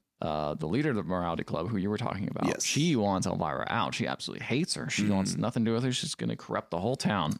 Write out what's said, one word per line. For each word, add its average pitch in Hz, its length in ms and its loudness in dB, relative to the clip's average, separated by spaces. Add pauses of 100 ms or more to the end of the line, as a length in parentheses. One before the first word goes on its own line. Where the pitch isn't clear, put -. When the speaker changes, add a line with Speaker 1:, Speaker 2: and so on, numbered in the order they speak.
(200)
Speaker 1:
uh, 76 360 -2
the 80 120 -6
leader 139 220 0
of 123 60 0
the 101 80 -2
morality 87 400 -2
club, 82 260 -4
who 120 80 -2
you 95 140 0
were 107 80 0
talking - 320 -2
about, - 160 -2
Speaker 2:
Yes. - 180 -2
Speaker 1:
she 151 300 2
wants 98 320 2
Elvira 85 420 0
out. 98 240 0
She - 140 -2
absolutely - 360 -6
hates 147 300 0
her. 131 160 -4
She 104 140 2
Speaker 2:
Mm. 104 80 4
Speaker 1:
wants 95 260 2
nothing 110 260 2
to 110 60 4
do 113 60 2
with 120 80 0
her. 131 80 2
She's - 240 -2
gonna 117 200 -2
corrupt - 360 -4
the 85 80 0
whole 113 160 2
town. 87 440 2